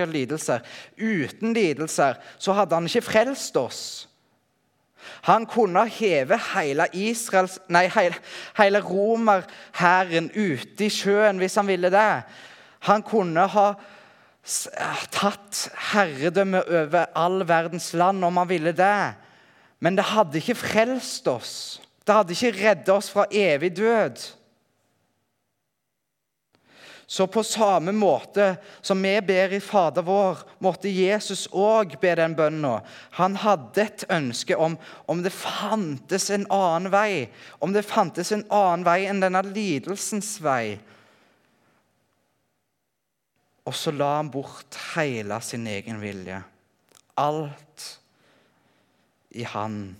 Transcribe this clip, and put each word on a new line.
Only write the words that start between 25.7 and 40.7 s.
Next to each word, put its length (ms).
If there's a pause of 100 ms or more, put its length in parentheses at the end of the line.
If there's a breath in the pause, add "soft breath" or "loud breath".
Så 160
på 160
samme 540
måte 560 (340 loud breath)
som 160
vi 140 (100)
ber 300
i 40
Fader 460
vår, 380 (180 loud breath)
måtte 300
Jesus 580
også 480
be 220
den 180
bønnen. 460 (340 loud breath)
Han 220
hadde 420
et 220 (100)
ønske 400
om, 220 (340 loud breath)
om 140
det 100
fantes 960
en 240
annen 380
vei, 340 (320 loud breath)
om 160
det 140
fantes 420
en 160
annen 400
vei 140 (100)
enn 140
denne 240
lidelsens 960
vei. 340 (3000 soft breath)